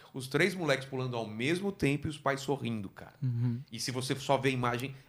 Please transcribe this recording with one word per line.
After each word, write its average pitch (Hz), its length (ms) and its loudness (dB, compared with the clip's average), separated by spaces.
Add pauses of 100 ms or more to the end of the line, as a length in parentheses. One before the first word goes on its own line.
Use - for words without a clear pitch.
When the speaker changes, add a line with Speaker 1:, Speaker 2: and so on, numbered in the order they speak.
(120)
Speaker 1:
os 131 140 -8
três 175 280 4
moleques 143 320 0
pulando 127 300 -2
ao 113 100 -2
mesmo 151 440 0
tempo 143 380 2
e - 20 -4
os 147 80 -8
pais 135 220 0
sorrindo, 117 480 -2
cara. - 340 -18
Speaker 2:
Uhum. 120 380 2 (100)
Speaker 1:
E 117 80 -6
se - 140 -4
você 131 240 -2
só 135 200 2
vê 131 140 4
a - 20 6
imagem, 123 420 -2 (140)